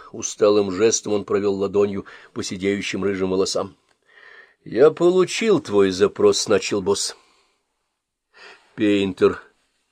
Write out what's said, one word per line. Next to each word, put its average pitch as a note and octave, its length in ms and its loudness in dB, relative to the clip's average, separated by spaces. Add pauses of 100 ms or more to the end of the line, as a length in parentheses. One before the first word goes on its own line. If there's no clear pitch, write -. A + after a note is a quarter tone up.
(120)
усталым G#2 600 0
жестом G#2+ 420 -2
он G2+ 120 -4
провел G2+ 300 -2
ладонью G2 500 -2 (280)
по A2 80 -8
сидеющим G2 600 -6
рыжим F#2+ 280 -2
волосам. F#2+ 440 -4 (880)
«Я C#3 280 4
получил F3+ 680 2
твой G2 320 2
запрос», — G2 560 2
начал G#2 340 0
босс. G2 340 -4 (1600)
Пейнтер, G2 680 0 (500)